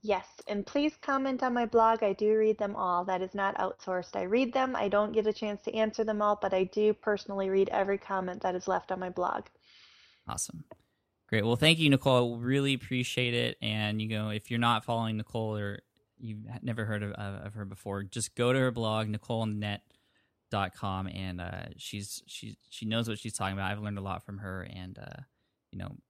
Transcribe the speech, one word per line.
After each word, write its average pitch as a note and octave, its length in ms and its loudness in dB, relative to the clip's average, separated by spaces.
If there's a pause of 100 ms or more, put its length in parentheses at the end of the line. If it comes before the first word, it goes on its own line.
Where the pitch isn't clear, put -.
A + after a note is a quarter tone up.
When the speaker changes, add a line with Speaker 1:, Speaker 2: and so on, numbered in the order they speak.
Speaker 1:
Yes, G3+ 220 0 (220)
and G3+ 180 -4
please D4 360 0
comment C4+ 420 0
on B3 100 2
my A#3+ 140 2
blog. A3+ 340 6
I G3+ 120 4
do G#3+ 220 4
read G#3+ 220 6
them G3+ 180 -2
all. F3+ 300 2
That F#3 160 0
is F#3 140 -6
not G3 220 0
outsourced. F#3 580 -4
I F#3+ 80 -2
read A#3 280 2
them. C4 240 0
I - 120 0
don't G#3 240 2
get A3 160 2
a G#3+ 60 2
chance G#3 300 -6
to - 120 -6
answer A3 280 0
them G#3+ 200 0
all, G#3 180 4
but G3 140 2
I F#3+ 80 6
do G#3+ 300 4
personally G3 580 -2
read F#3+ 180 4
every G3 300 2
comment F#3 420 -4
that F#3 140 0
is F3+ 120 -4
left F#3 240 0
on F#3 80 -4
my F3+ 100 -4
blog. - 340 -2 (840)
Speaker 2:
Awesome. - 360 -8 (640)
Great. A2 180 2
Well, A#2 100 4
thank D#3+ 220 6
you, D#3+ 120 4
Nicole. B2 500 4
Really C3+ 340 2
appreciate B2 640 -2
it. A#2+ 260 0
And, G#2+ 400 -2
you A2 80 -2
know, G#2+ 200 -2
if G#2 200 -6
you're A#2 100 -2
not A#2 260 2
following A2+ 320 0
Nicole A2 380 -4
or G2+ 240 -6 (380)
you've G#2+ 340 -10
h-, A#2 120 -10
never A#2 220 -2
heard G#2 180 -2
of, G2+ 80 -4
of, G2 340 -8
of G2+ 80 -10
her G#2+ 120 -8
before, G2 360 -6
just G#2 320 -6
go A#2+ 180 2
to C3 60 4
her C3 140 2
blog, A2 360 0
nicole G#2+ 340 -4
on A2 100 -2
the G#2 80 -4
net G#2 220 -4 (680)
dot G2 260 0
com, F#2+ 320 -4
and, F#2 320 -6
uh, F2 280 -8 (100)
she's, - 480 -10
she, - 320 -14 (140)
she - 160 -8
knows A2+ 200 0
what G#2+ 120 -6
she's G#2+ 140 -10
talking G2 200 -2
about. G2 180 -4
I've G#2 80 -6
learned G#2 200 -6
a - 20 -8
lot F#2+ 240 -6
from G2 140 -12
her, F#2+ 360 -8
and, F#2 240 -14
uh, - 220 -16 (500)
you - 60 -12
know C2 180 -10 (140)